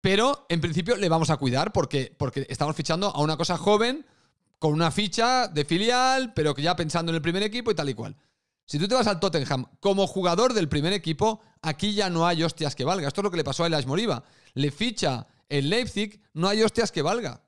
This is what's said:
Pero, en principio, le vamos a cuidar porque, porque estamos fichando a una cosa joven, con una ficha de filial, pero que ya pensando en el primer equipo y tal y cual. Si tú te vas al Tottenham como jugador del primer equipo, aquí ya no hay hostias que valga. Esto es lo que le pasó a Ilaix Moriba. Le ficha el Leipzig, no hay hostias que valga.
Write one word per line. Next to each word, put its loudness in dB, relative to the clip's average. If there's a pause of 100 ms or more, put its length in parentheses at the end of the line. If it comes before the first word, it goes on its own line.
Pero, 2
en 0
principio, 0
le 0
vamos 2
a 2
cuidar 0
porque, -2
porque -4
estamos -2
fichando -2
a -2
una 0
cosa -2
joven, 2 (540)
con 2
una 2
ficha 0
de -2
filial, 2
pero 0
que -8
ya 0
pensando -2
en 0
el -2
primer -2
equipo -4
y 2
tal -2
y -4
cual. -10 (500)
Si -4
tú 0
te 0
vas 4
al 0
Tottenham -2 (140)
como 2
jugador 2
del 2
primer 0
equipo, -2 (200)
aquí -2
ya 2
no 2
hay 2
hostias -4
que -4
valga. 0
Esto -4
es -4
lo 0
que -6
le -2
pasó -2
a 2
Ilaix 0
Moriba. -2 (320)
Le 0
ficha -4 (220)
el 0
Leipzig, -2 (100)
no 0
hay 2
hostias 0
que -2
valga. -4